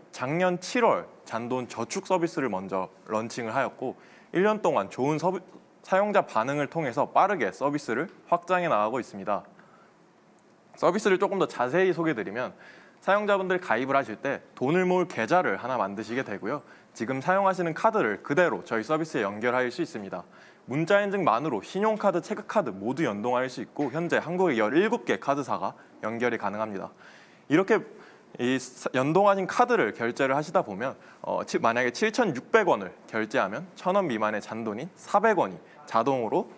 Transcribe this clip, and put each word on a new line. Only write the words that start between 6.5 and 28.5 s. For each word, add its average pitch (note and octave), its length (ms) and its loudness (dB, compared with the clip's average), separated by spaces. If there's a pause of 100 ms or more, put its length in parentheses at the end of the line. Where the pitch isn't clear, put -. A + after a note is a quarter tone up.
통해서 C3+ 440 -2
빠르게 D3+ 420 2
서비스를 C#3 560 -2 (200)
확장해 F3 400 0
나가고 A2 300 2
있습니다. G2 460 -4 (1300)
서비스를 F#3 420 2
조금 G3 200 0
더 D#3+ 80 2
자세히 E3 460 2
소개드리면 A#2+ 600 -4 (480)
사용자분들이 F#3+ 600 2
가입을 C3 340 -2
하실 A#2+ 220 0
때 C3+ 260 -6 (120)
돈을 E3 300 0
모을 F3+ 220 2
계좌를 A#2+ 500 0
하나 A#2+ 220 -4
만드시게 G#2 460 -4
되고요. G#2+ 380 -6 (300)
지금 C3 280 -4
사용하시는 F3+ 540 2
카드를 D#3+ 500 2
그대로 D3 400 2
저희 A2+ 180 -2
서비스에 D#3 400 -2
연결할 A#2+ 480 0
수 A#2+ 100 -8
있습니다. G2 440 -8 (400)
문자 E3 360 2
인증만으로 D3+ 600 0
신용카드, G3+ 580 0
체크카드 G3+ 500 -4
모두 A2 340 -4
연동할 B2 440 0
수 B2+ 140 -10
있고 C#3 280 -4
현재 D3+ 280 0
한국에 E3 400 2
열일곱 E3 480 2
개 A2 120 0
카드사가 B2+ 560 -2 (280)
연결이 A#2 340 -2
가능합니다. G#2 540 -6 (580)
이렇게 G3 300 4 (600)
이 B2+ 200 0